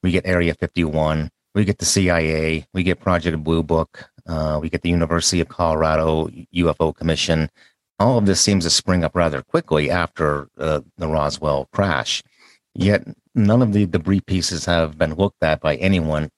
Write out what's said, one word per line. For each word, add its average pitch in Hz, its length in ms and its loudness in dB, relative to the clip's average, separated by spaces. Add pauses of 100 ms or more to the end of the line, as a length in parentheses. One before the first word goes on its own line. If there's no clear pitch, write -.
we 92 80 0
get 90 160 0
Area 85 280 0
fifty-one, 78 760 -2 (240)
we 101 100 0
get 95 140 -2
the - 60 -6
C 92 260 2
I 85 100 2
A, 80 520 -2
we 92 100 -2
get 87 180 -2
Project 85 420 -2
Blue 82 200 0
Book, 80 460 -4 (180)
uh, 78 360 -2
we 80 80 -6
get - 120 -6
the 87 80 0
University 85 500 0
of 82 80 -2
Colorado 80 800 0 (240)
U 87 160 2
F - 120 0
O 80 120 0
Commission. 80 580 0 (480)
All 120 180 4
of 104 100 2
this 95 140 2
seems 98 240 2
to 82 60 -2
spring 90 320 0
up 78 140 -2
rather 78 260 0
quickly 78 480 0
after, 78 580 -2 (100)
uh, 76 240 -2 (160)
the 82 100 -4
Roswell 73 640 -2
crash. 90 500 -2 (520)
Yet 98 280 2 (320)
none 113 260 4
of 113 120 2
the 104 140 2
debris 90 340 0
pieces 90 460 -4
have 82 300 0
been 78 180 -2
looked 98 280 -2
at 78 180 0
by 76 160 0
anyone 78 600 0